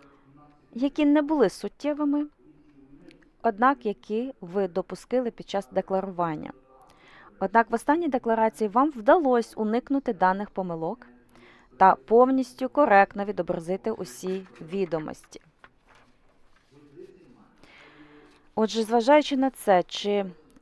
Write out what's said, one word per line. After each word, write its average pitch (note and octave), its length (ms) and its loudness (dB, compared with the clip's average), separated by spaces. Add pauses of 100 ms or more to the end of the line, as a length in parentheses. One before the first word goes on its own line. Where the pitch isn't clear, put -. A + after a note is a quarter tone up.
(760)
які C#4 320 -2
не D4 160 4
були C#4+ 260 2
суттєвими, D4 800 -4 (1160)
однак A#3 440 0
які A3 540 -6
ви F#3 280 -4
допустили F#3+ 640 -4
під - 180 -20
час G3 240 -6
декларування. F#3+ 800 -4 (880)
Однак A3 300 2
в - 40 -2
останній D#4 340 0
декларації A3+ 600 -2
вам C4 220 0
вдалося B3+ 680 2
уникнути A#3+ 560 -4
даних F#3 380 -2
помилок F3 560 -8 (680)
та F#3+ 180 6
повністю B3+ 760 2
коректно G3+ 560 4
відобразити F3+ 680 -6
усі F#3 560 -10 (260)
відомості. E3 680 -8 (3250)
Отже, A3 280 -2
зважаючи B3 540 2
на C4 140 0
це, F#3 320 2
чи G3+ 440 -4 (360)